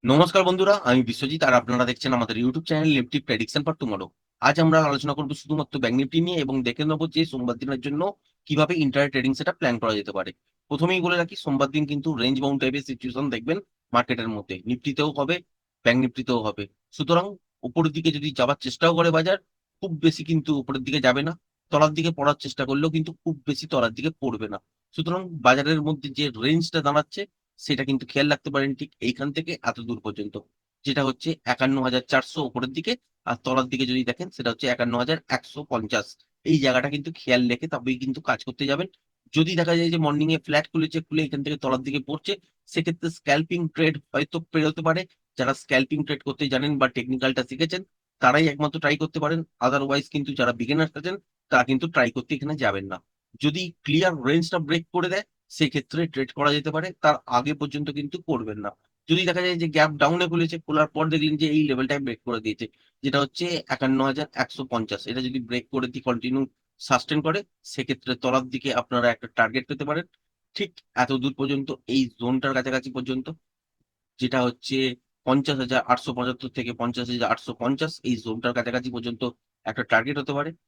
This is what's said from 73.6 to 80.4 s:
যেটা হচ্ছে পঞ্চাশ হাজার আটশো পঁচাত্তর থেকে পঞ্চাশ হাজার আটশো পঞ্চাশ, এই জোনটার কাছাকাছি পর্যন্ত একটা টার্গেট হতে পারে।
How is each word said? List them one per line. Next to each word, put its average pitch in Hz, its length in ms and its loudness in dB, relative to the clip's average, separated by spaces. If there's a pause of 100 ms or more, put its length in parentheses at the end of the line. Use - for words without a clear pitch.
যেটা 127 260 0
হচ্ছে 123 300 -4 (500)
পঞ্চাশ 135 360 2
হাজার 127 180 0 (120)
আটশো 123 260 -2
পঁচাত্তর 123 400 -4
থেকে 120 120 -6 (100)
পঞ্চাশ 120 320 -2
হাজার 120 200 0
আটশো 117 200 -6 (100)
পঞ্চাশ, 139 300 0 (160)
এই 123 160 2
জোনটার 120 340 -2
কাছাকাছি 123 360 -4
পর্যন্ত 117 280 -6 (480)
একটা 120 120 -4 (100)
টার্গেট 120 280 2
হতে 139 180 -4
পারে। 147 120 -2 (180)